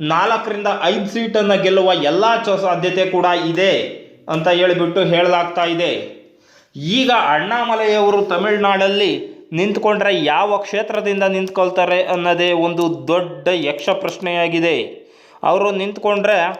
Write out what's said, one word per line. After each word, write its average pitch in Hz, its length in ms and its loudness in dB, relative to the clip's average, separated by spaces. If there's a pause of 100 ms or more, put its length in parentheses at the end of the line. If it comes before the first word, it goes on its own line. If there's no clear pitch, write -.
ನಾಲ್ಕರಿಂದ 202 680 -2 (160)
ಐದು 196 240 0
ಸೀಟನ್ನ 220 460 0
ಗೆಲ್ಲುವ 185 400 4
ಎಲ್ಲ 165 320 2 (180)
ಚ-, 190 180 0
ಸಾಧ್ಯತೆ 180 440 0
ಕೂಡ 180 200 0
ಇದೆ 170 480 2 (560)
ಅಂತ 160 180 -2
ಹೇಳಿಬಿಟ್ಟು 175 540 2
ಹೇಳಲಾಗ್ತಾ 175 640 2
ಇದೆ. 170 580 -4 (540)
ಈಗ 226 360 0
ಅಣ್ಣಾಮಲೈಯವರು 214 1120 2
ತಮಿಳ್ನಾಡಲ್ಲಿ 196 880 0 (420)
ನಿಂತ್ಕೊಂಡ್ರೆ 202 680 0
ಯಾವ 185 340 2
ಕ್ಷೇತ್ರದಿಂದ 202 640 -2
ನಿಂತ್ಕೊಳ್ತಾರೆ 185 800 0
ಅನ್ನೋದೇ 175 480 0
ಒಂದು 165 560 -2
ದೊಡ್ಡ 175 400 -2
ಯಕ್ಷ 160 420 -2
ಪ್ರಶ್ನೆಯಾಗಿದೆ. 170 840 -2 (680)
ಅವರು 196 280 2
ನಿಂತ್ಕೊಂಡ್ರೆ, 202 640 0 (220)